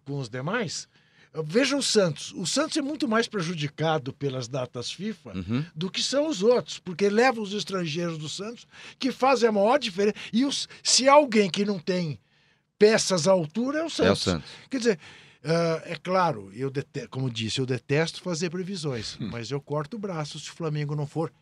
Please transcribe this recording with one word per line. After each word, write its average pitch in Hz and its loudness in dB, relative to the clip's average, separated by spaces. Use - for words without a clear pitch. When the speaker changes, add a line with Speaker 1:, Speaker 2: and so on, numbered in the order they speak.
Speaker 1:
com 143 -6
os 131 -6
demais? 156 -6
Veja 247 2
o 269 0
Santos. 185 2
O 185 -4
Santos 294 0
é 320 0
muito 285 -2
mais 220 2
prejudicado 156 -2
pelas 131 -4
datas 123 -6
fifa 185 -10
Speaker 2:
Uhum. 101 -2
Speaker 1:
do 175 -6
que - -6
são 285 0
os 202 -2
outros, 233 2
porque 185 -2
leva 226 2
os 196 -6
estrangeiros 175 -4
do 151 -8
Santos, 220 -12
que 269 0
fazem 240 4
a 220 0
maior 214 6
diferença. 202 0
E 233 4
os, - -2
se - 4
alguém 240 8
que 175 0
não 202 -2
tem 175 -2
peças 202 6
à 190 6
altura, 226 0
é 330 -2
o 320 -6
Santos. - 2
Speaker 2:
É 196 8
o 196 2
Santos. 82 -2
Speaker 1:
Quer 269 -2
dizer, 220 2
ah, 165 0
é 165 -8
claro, 151 0
eu 131 -4
dete-, 135 -8
como 131 -4
disse, 113 -4
eu 131 -2
detesto 139 -2
fazer 175 -4
previsões, 156 -8
Speaker 3:
Hum. 127 -6
Speaker 1:
mas 117 -8
eu 139 -4
corto 147 -6
o 214 -10
braço 160 -6
se - -12
o - -16
Flamengo 151 -4
não 147 -4
for 156 -4